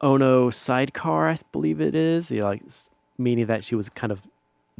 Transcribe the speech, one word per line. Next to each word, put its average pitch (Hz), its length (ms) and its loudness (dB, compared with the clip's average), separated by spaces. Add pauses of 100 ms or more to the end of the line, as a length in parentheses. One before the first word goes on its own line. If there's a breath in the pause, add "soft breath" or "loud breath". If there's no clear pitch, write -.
Ono 131 480 6
sidecar, 139 800 -2
I 160 80 -2 (140)
believe 156 300 -2
it 147 120 0
is. 165 380 -2
Yeah, 107 140 -2
like, 101 200 -4
s-, - 240 -20 (280)
meaning 123 300 0
that 107 160 -2
she - 120 -8
was 104 140 -6
kind - 220 -6
of 98 100 -8 (580)